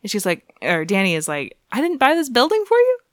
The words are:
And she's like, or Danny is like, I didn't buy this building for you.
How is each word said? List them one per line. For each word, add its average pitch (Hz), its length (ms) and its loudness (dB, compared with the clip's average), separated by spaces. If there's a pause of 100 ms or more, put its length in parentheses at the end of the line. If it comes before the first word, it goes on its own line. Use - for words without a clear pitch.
And 202 100 -10
she's 202 140 -4
like, - 360 -6
or 160 240 -2
Danny 190 300 0
is 156 120 -4
like, 147 300 -8 (140)
I 240 100 -4
didn't 339 160 -2
buy 269 180 2
this 320 140 -2
building 285 360 0
for 466 120 2
you. 494 220 4 (140)